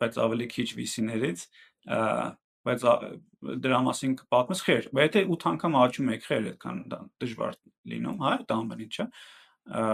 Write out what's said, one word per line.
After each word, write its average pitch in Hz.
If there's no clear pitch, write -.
բայց 117
ավելի 117
քիչ 117
վի 117
սիներից, 117
ը, -
բայց, 123
ա, 120
դրա 127
մասին 131
կպատմես, 123
խեր, 135
բայց 139
եթե 196
ութ 165
անգամ 165
աճում 127
եք, 113
խեր, 113
այդքան -
դա -
դժվար 113
լինում, 117
հա, 147
այդ -
ամեն 113
ինչը, 117
ա, -